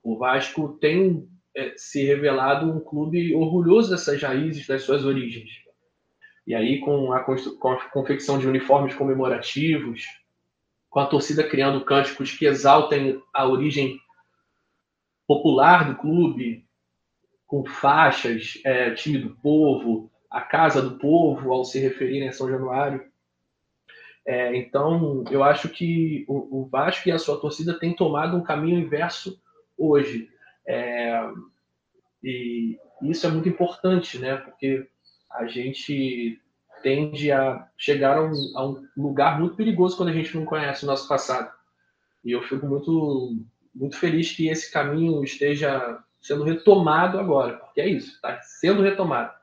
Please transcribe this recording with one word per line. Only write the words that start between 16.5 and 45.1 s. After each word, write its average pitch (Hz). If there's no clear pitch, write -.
com 143
faixas, 135
é, 123
time 143
do -
povo, 143
a -
casa 151
do 131
povo, 143
ao 127
se -
referirem 135
a -
São 131
Januário. 131
É, 123
então, 143
eu 135
acho 143
que 165
o, 135
o 131
Vasco 156
e -
a 165
sua 147
torcida 160
têm 170
tomado 165
um 170
caminho 160
inverso 165
hoje. 139
É, 120
e 120
isso 160
é 165
muito 160
importante, 175
né? 131
Porque 135
a 120
gente 123
tende 147
a 135
chegar 139
a 160
um, 160
a 135
um 139
lugar 143
muito 170
perigoso 180
quando 175
a 160
gente 160
não 156
conhece 147
o -
nosso 139
passado. 135
E 120
eu 120
fico 135
muito, 139
muito 135
feliz 165
que 160
esse 160
caminho 151